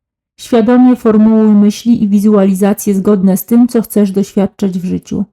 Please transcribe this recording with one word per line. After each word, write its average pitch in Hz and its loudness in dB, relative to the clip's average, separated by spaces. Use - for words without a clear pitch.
Świadomie 247 2
formułuj 220 2
myśli 208 0
i 208 -2
wizualizacje 202 0
zgodne 190 0
z - -8
tym, 240 2
co 226 -2
chcesz 202 -2
doświadczać 190 -4
w 170 -8
życiu. 180 -6